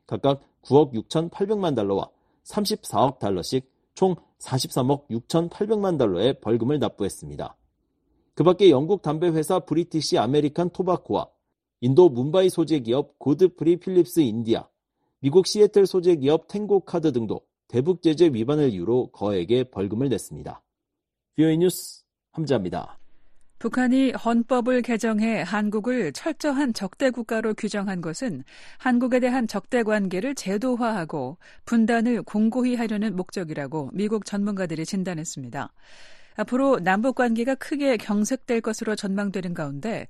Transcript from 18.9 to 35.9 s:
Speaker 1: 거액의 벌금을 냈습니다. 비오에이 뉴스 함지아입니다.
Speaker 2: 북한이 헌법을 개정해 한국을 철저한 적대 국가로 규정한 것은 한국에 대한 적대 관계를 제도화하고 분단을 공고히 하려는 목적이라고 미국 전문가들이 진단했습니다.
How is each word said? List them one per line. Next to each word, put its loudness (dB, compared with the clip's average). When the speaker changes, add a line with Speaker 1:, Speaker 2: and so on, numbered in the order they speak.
Speaker 1:
거액의 0
벌금을 -4
냈습니다. -8
비오에이 4
뉴스 -2
함지아입니다. -4
Speaker 2:
북한이 2
헌법을 0
개정해 -2
한국을 -2
철저한 -4
적대 -2
국가로 -4
규정한 -4
것은 -6
한국에 2
대한 0
적대 -4
관계를 -2
제도화하고 -4
분단을 2
공고히 0
하려는 -4
목적이라고 -6
미국 -2
전문가들이 -4
진단했습니다. -8